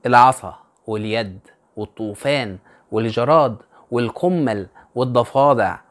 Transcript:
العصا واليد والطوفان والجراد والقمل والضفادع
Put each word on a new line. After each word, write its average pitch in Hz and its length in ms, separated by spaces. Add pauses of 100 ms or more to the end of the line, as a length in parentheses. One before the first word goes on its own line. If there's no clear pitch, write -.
العصا 120 500 (320)
واليد 107 520 (360)
والطوفان 107 840 (340)
والجراد 117 680 (340)
والقمل 120 760 (280)
والضفادع 123 840 (140)